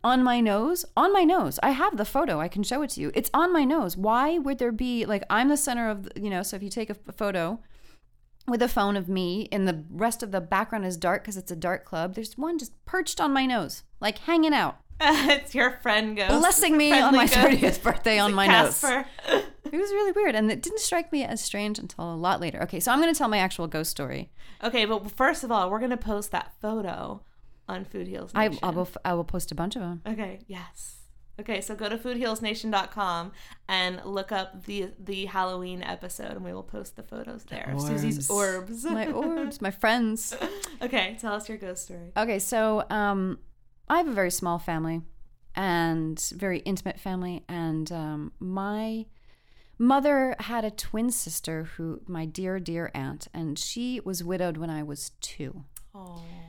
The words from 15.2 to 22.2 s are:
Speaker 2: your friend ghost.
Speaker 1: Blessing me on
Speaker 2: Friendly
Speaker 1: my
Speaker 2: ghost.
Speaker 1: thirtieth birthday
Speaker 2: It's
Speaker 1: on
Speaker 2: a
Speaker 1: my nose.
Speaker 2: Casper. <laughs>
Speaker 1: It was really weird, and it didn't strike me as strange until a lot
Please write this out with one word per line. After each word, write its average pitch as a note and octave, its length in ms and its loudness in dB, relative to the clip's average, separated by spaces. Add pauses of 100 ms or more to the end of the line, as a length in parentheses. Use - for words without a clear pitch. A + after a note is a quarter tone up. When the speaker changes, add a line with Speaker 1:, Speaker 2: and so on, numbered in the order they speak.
Speaker 2:
your B3+ 260 2
friend G#3+ 360 2
ghost. G3 140 2 (100)
Speaker 1:
Blessing E4+ 360 6
me D4 140 6
on C4+ 240 8
Speaker 2:
Friendly C4 40 8
Speaker 1:
my A#3+ 80 8
Speaker 2:
ghost. B3 120 6
Speaker 1:
thirtieth - 460 6
birthday A3+ 320 4
Speaker 2:
It's G3+ 80 6
Speaker 1:
on G3+ 80 4
Speaker 2:
a - 20 2
Speaker 1:
my G3 140 4
nose. G3 320 6
Speaker 2:
Casper. C4 260 2 (220)
<laughs> - 160 4 (200)
Speaker 1:
It D4+ 160 -4
was G4+ 120 0
really G4+ 180 2
weird, F#4+ 240 2
and G#3+ 160 2
it A3+ 100 -2
didn't G#4 200 -4
strike E4+ 320 -2
me C#4+ 100 0
as A3 180 -4
strange G#3 380 -4
until E3+ 340 -8
a E3 40 -6
lot F3 240 2